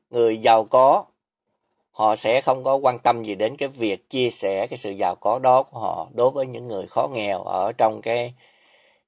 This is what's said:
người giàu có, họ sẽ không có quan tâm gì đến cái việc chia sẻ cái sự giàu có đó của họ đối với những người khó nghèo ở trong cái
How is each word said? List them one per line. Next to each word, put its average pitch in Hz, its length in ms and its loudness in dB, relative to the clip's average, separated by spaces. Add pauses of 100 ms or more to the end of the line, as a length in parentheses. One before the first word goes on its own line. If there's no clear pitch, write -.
(100)
người 117 260 2
giàu 113 280 4
có, 135 400 4 (840)
họ 107 260 0
sẽ 117 240 0
không 131 240 0
có 135 100 0
quan 131 240 0
tâm 117 240 0
gì 104 120 -6
đến 110 220 -2
cái 143 120 -4
việc 113 420 -4
chia 127 200 0
sẻ 98 360 -4
cái 123 120 -10
sự 104 120 -8
giàu 95 240 -2
có 113 240 -2
đó 127 240 4
của 131 160 -12
họ 87 360 -6
đối 120 160 2
với 139 160 -4
những 120 220 -12
người 95 180 -8
khó 123 260 -2
nghèo 101 300 -4
ở 95 300 -2
trong 110 300 0
cái 120 320 -4 (720)